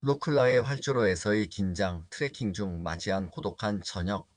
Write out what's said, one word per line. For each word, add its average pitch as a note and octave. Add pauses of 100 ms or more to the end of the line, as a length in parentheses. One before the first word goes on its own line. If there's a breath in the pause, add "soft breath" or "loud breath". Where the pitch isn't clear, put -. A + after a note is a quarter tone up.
루쿨라의 C3+
활주로에서의 G#2+
긴장, F2+
트레킹 C3+
중 F#2
맞이한 F2+
고독한 G2+
저녁, F#2+